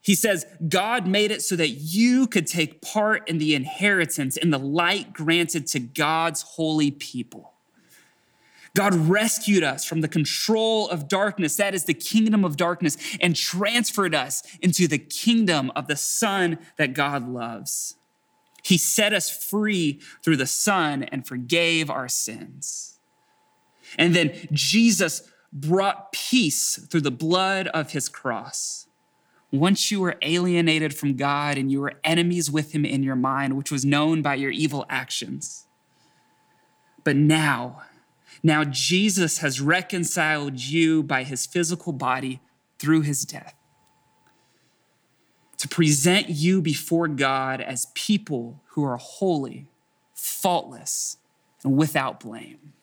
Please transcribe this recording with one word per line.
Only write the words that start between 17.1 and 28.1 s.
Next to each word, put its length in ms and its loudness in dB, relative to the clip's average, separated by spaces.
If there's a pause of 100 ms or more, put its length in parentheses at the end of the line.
loves. 680 -8 (680)
He 160 4
set 340 0
us 180 -2
free 720 -2 (220)
through 160 4
the 80 0
Son 580 0
and 220 -8
forgave 640 0
our 180 -6
sins. 920 -8 (1000)
And 160 6
then 360 0
Jesus 720 2 (280)
brought 600 0
peace 680 0 (100)
through 140 2
the 80 0
blood 580 0
of 220 -4
his 180 -4
cross. 800 -8 (680)